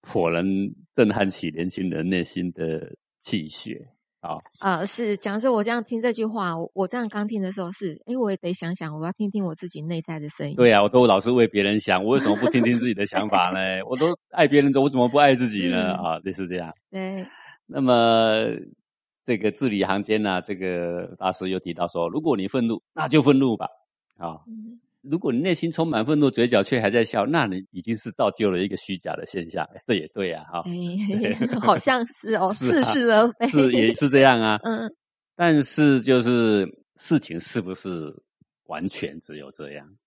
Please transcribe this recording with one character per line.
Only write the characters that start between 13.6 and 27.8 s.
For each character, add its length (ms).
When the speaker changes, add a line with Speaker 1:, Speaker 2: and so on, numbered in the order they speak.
Speaker 2:
<laughs> 40
Speaker 1:
我 80
都 180
爱 160
别 140
人， 140
我 160
怎 80
么 100
不 80
爱 180
自 140
己 200
呢？ 260
Speaker 2:
嗯。 100
Speaker 1:
啊， 200
类 80
似 160
这 80
样。 180
Speaker 2:
对。 340
Speaker 1:
那 140
么， 640
这 140
个 120
字 200
里 120
行 200
间 240
啊， 120
这 160
个 640
大 140
师 160
又 100
提 140
到 160
说， 220
如 100
果 160
你 100
愤 200
怒， 160
那 160
就 140
愤 160
怒 180
吧。 100
啊。 280
Speaker 2:
嗯。 340
Speaker 1:
如 180
果 140
你 60
内 160
心 160
充 160
满 180
愤 140
怒， 120
嘴 160
角 160
却 160
还 120
在 140
笑， 200
那 220
你 160
已 80